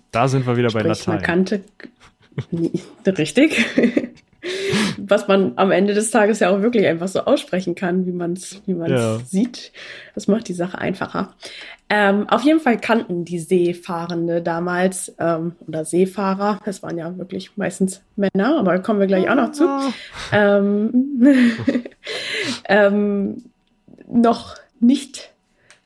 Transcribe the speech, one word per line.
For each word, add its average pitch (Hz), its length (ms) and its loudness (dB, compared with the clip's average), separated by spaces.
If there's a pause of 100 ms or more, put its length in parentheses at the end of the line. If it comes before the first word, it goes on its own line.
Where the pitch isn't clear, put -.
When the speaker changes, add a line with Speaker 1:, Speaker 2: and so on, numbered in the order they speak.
(120)
Speaker 1:
Da 123 160 2
sind 131 180 0
wir 120 100 0
wieder 120 140 2
bei 110 100 0
Speaker 2:
Sprich, 107 260 -2
man 180 100 0
Speaker 1:
Latein. 180 100 -4
Speaker 2:
kannte, 185 340 0 (1500)
<laughs> 190 120 0
richtig. 233 460 2 (120)
<laughs> 240 340 2 (880)
Was 202 280 0
man 196 300 2
am 190 160 2
Ende 202 220 2
des 214 180 0
Tages 208 280 2
ja 180 100 4
auch 196 120 2
wirklich 220 240 2
einfach 165 220 0
so - 120 -4
aussprechen 185 540 -2
kann, 185 320 -2
wie 180 60 -4
man's, 175 540 -8
wie 190 80 -2
man's 165 180 -2
Speaker 1:
Ja. 113 260 0
Speaker 2:
sieht. 190 540 -4 (420)
Das - 140 -4
macht 214 200 0
die 190 40 -8
Sache 175 260 -6
einfacher. 185 560 -6 (540)
Ähm, 208 400 2
auf 214 140 2
jeden 311 180 4
Fall 240 180 2
kannten 185 460 -2
die 170 160 -8
Seefahrende 170 1040 -2
damals, 175 760 -2
ähm, 170 340 -2 (140)
oder 160 180 -6
Seefahrer, 190 800 0
es 196 180 -8
waren 165 160 -8
ja 170 200 -10
wirklich 185 380 -12
meistens 185 460 -2 (140)
Männer, 208 420 2
aber 185 140 2
da 185 60 2
kommen 202 220 0
wir 196 60 4
gleich 185 220 2
auch 226 80 2
noch 247 160 0
zu, 285 160 2
Speaker 1:
Ah. 269 240 -2 (400)
Speaker 2:
ähm, 208 880 2
<laughs> 247 320 6 (1120)
ähm, 202 760 2 (640)
noch 233 480 0 (240)
nicht - 520 0 (540)